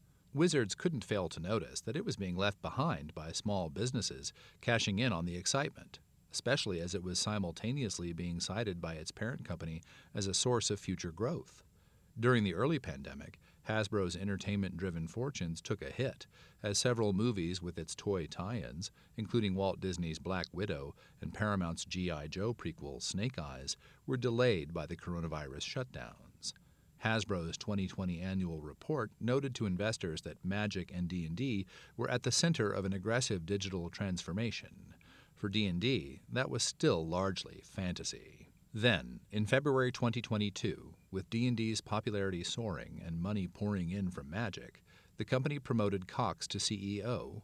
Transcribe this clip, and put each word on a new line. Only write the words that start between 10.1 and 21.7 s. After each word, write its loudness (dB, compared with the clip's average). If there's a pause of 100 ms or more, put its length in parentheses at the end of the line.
as 0
a 2
source 2
of -2
future -4
growth. -4 (560)
During 6
the 2
early 2
pandemic, -8 (300)
Hasbro's 2
entertainment-driven 0
fortunes -4
took -4
a -6
hit, -4 (360)
as 0
several 4
movies 2
with -6
its -6
toy 0
tie-ins, -6 (280)
including 2
Walt 2
Disney's -2
Black -2
Widow -4 (260)
and -8
Paramount's 0